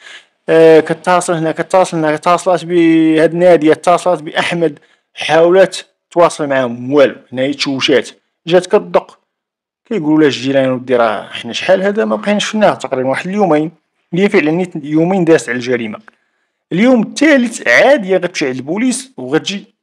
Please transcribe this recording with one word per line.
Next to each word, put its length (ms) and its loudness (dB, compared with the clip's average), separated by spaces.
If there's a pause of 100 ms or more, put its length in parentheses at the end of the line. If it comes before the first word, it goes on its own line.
(500)
آه، 300 6
كتصل 540 -2
هنا، 180 -4
كتصل 460 -2
هنا، 160 -2
اتصلت 520 -2
بهاد 680 2
نادية، 380 4
اتصلت 500 0
بأحمد، 580 -4 (340)
حاولت 720 2 (260)
تواصل 360 0
معاهم، 460 -4
والو. 220 2 (160)
هنايا 220 -4
تشوشات، 560 -2 (380)
جات 180 2
كدق 580 -2 (720)
يقولوا 260 0
له 60 4
الجيران: 460 0
"ودي 240 -4
راه 320 0
حنا 260 -14
شحال 300 0
هذا 220 -2
ما 100 -2
بقيناش 300 -2
شفناه، 280 0
تقريبًا 360 -4
واحد 180 -4
اليومين". 440 0 (420)
هي 160 0
فعلًا 220 2
نيت 200 -2 (120)
يومين 420 0
دازت 240 2
على 60 -4
الجريمة. 440 -6 (720)
اليوم 300 2
الثالث 640 0
عاد 380 4
هي 120 0
غتمشي 280 -4
عند 100 -4
البوليس 600 -6
وغتجي 640 -6